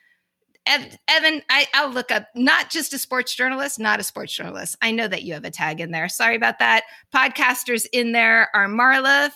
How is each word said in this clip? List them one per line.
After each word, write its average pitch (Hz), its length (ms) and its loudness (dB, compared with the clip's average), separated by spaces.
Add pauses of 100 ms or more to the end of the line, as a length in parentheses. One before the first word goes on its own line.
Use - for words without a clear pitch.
(680)
Ev-, 269 320 -2 (100)
Evan, 311 400 2
I, 277 260 2
I'll 285 160 0
look 247 200 -4
up, 214 240 -4
not 302 360 2
just 311 220 -6
a 277 60 -8
sports 254 360 -4
journalist, 262 440 -4
not 214 220 0
a - 20 -8
sports - 300 -10
journalist. 180 500 -10
I 226 80 0
know 226 160 -2
that 185 160 -6
you 175 120 -10
have 147 100 -12
a 170 60 -12
tag 160 300 -6
in 170 120 -8
there. 165 160 -4
Sorry 226 260 0
about 226 240 0
that. 226 260 4 (300)
Podcasters 254 800 0
in 240 200 0
there 226 400 4
are 202 140 4
Marla 262 680 4